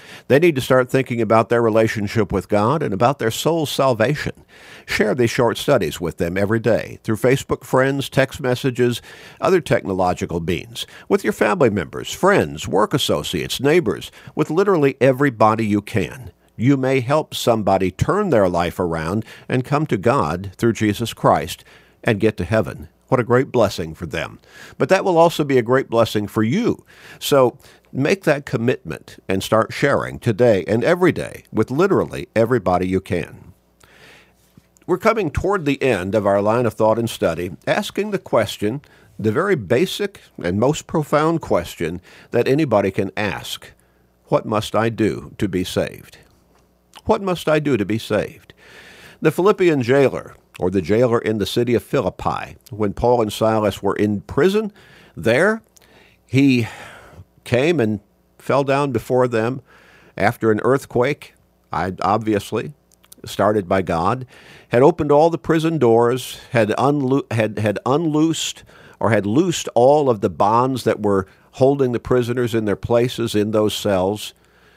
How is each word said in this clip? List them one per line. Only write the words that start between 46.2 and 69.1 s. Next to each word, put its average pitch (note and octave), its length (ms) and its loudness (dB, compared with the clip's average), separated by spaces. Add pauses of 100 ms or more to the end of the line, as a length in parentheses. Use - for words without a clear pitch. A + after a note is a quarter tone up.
What A3 160 0
must F#3 260 -4
I D#3 120 2
do C#3+ 180 0
to G2+ 80 0
be G#2+ 120 -2
saved? - 560 -6 (680)
The D#3 100 2
Philippian F3 500 2
jailer, A#2 540 0 (240)
or F#2 120 -2
the F#2+ 100 0
jailer A2+ 380 2
in A2 180 -2
the G2 80 -2
city A#2+ 300 0
of G2+ 80 0
Philippi, - 720 -4 (140)
when G#2 200 -2
Paul A#2+ 300 2
and G#2+ 100 -2
Silas A2 500 0
were G2 140 0
in G#2 260 0
prison, G3 520 0 (420)
there F#3 460 2 (640)
he B2+ 420 2 (760)
came C#3+ 360 0
and G#2+ 200 0 (400)
fell C#3 240 0
down C#3 280 0
before B2+ 360 0
them A#2+ 340 -2 (560)
after A2+ 340 2
an G#2+ 120 2
earthquake, C3 720 0 (360)
I, F2+ 300 -4
obviously, G#2+ 720 -2 (500)
started G2+ 460 0
by F#2+ 140 2
God, F#2 420 -2 (440)
had A#2+ 120 4
opened D3+ 300 4
all D3+ 180 6
the E3 80 -2
prison E3 400 0
doors, A#2+ 640 2 (120)
had A2 200 2
unlo-, C3+ 600 0
had, A2 280 -2
had G#2 260 -2
unloosed D#3 800 -2 (360)
or G#2+ 120 2